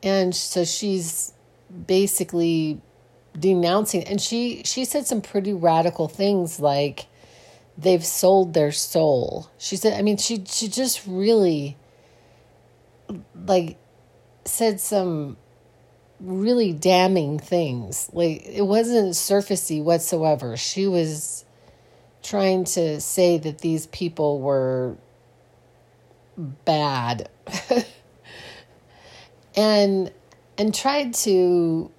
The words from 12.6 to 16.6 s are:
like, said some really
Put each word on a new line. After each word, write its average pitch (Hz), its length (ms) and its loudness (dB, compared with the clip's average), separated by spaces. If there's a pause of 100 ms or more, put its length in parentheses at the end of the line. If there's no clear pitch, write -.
like, 180 320 0 (680)
said 220 360 -2
some 170 580 -2 (840)
really 190 540 0